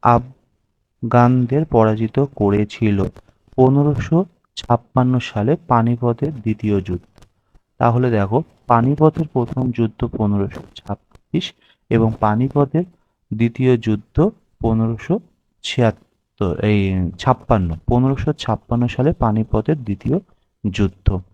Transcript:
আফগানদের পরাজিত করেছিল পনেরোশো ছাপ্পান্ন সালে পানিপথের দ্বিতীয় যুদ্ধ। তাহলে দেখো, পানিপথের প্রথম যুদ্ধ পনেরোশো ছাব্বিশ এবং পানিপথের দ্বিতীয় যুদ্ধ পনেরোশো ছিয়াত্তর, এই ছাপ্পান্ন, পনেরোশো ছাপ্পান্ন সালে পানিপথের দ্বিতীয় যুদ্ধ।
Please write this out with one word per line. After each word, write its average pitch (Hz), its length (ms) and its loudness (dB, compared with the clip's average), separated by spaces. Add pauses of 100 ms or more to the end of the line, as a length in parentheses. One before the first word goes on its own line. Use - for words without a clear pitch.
আফগানদের 123 1600 0
পরাজিত 110 540 0
করেছিল 104 840 0 (520)
পনেরোশো 143 680 2 (300)
ছাপ্পান্ন 127 640 0
সালে 117 380 -2 (100)
পানিপথের 120 680 0
দ্বিতীয় 107 460 -2
যুদ্ধ। - 440 -10 (520)
তাহলে 123 340 2
দেখো, 107 320 0 (240)
পানিপথের 147 600 2
প্রথম 127 440 -4
যুদ্ধ 117 340 -2 (120)
পনেরোশো 101 440 -2 (140)
ছাব্বিশ - 800 -10 (360)
এবং 113 300 2
পানিপথের 135 640 0 (500)
দ্বিতীয় 117 440 0
যুদ্ধ 117 520 -2 (320)
পনেরোশো 113 580 -2 (440)
ছিয়াত্তর, - 960 -4
এই 95 600 0
ছাপ্পান্ন, 98 560 0 (140)
পনেরোশো 131 440 0
ছাপ্পান্ন 120 540 -4
সালে 135 260 0
পানিপথের 110 680 -2
দ্বিতীয় 104 360 -4 (520)
যুদ্ধ। 95 480 -2 (140)